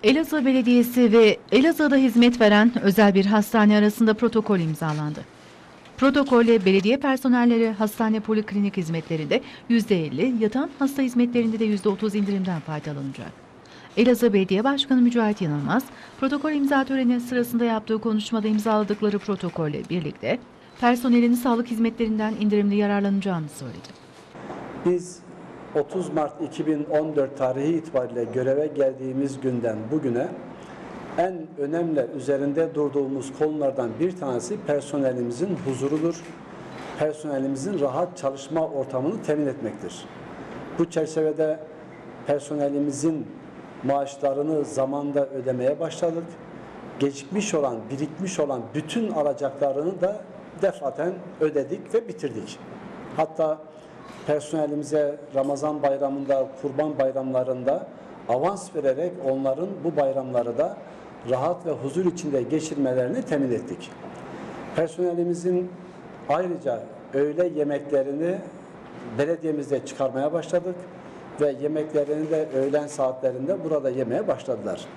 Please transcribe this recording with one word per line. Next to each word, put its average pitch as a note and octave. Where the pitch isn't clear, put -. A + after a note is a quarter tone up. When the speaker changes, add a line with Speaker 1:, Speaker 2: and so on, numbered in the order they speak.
Speaker 1:
Elazığ D4
Belediyesi A#3+
ve A3+
Elazığ'da D4
hizmet A#3+
veren G#3+
özel G3
bir G3
hastane G#3
arasında G#3
protokol A3
imzalandı. D3+
Protokolle B3
belediye G3
personelleri A#3+
hastane A3
poliklinik G#3
hizmetlerinde D#3+
yüzde G#3
elli, A3
yatan B3+
hasta C#4
hizmetlerinde A#3+
de A3+
yüzde G#3
otuz G3+
indirimden F#3+
faydalanacak. C#3+
Elazığ A#3
Belediye F#3+
Başkanı C4+
Mücahit A3+
Yanılmaz, D3+
protokol C#4+
imza C#4
töreni C4
sırasında A#3+
yaptığı A3
konuşmada G#3+
imzaladıkları G#3
protokolle E3
birlikte E3
personelin A#3+
sağlık A#3+
hizmetlerinden A3
indirimli G3+
yararlanacağını G3
söyledi. -
Speaker 2:
Biz F3+
otuz D#3
Mart D3+
iki D3+
bin D3
on D3+
dört C3+
tarihi C3+
itibariyle B2+
göreve C3
geldiğimiz C3
günden A#2
bugüne C#3
en F#3
önemli D3
üzerinde C#3+
durduğumuz C#3
konulardan D3
bir F3+
tanesi C#3
personelimizin C#3
huzurudur. C#3+
Personelimizin D3
rahat C#3+
çalışma D3
ortamını C#3
temin D3+
etmektir. A2+
Bu E3+
çerçevede D#3
personelimizin C#3+
maaşlarını C#3
zamanda C#3
ödemeye C3
başladık. E3
Gecikmiş C#3+
olan, C#3
birikmiş D3+
olan C3+
bütün F#3+
alacaklarını D3
da G3+
defaten E3+
ödedik D3
ve A3+
bitirdik. B2
Hatta D#3
personelimize D3
Ramazan C#3
bayramında, C#3
Kurban C#3+
bayramlarında C3
avans E3+
vererek C#3+
onların C3+
bu D3+
bayramları B2
da F3+
rahat D#3
ve D#3+
huzur C3+
içinde D3
geçirmelerini C3
temin C#3
ettik. -
Personelimizin F3
ayrıca C#3+
öğle D3+
yemeklerini C#3+
belediyemizde D3
çıkarmaya C3+
başladık F3
ve C#3+
yemeklerini D3+
de D#3
öğlen C#3
saatlerinde C3+
burada D3
yemeye C3
başladılar. G#2+